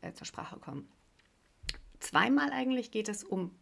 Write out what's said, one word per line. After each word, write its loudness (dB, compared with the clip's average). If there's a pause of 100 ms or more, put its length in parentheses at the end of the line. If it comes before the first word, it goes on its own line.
äh, -8
zur -14
Sprache -8
kommen. -10 (1120)
Zweimal 4
eigentlich 0
geht -2
es -4
um -2 (100)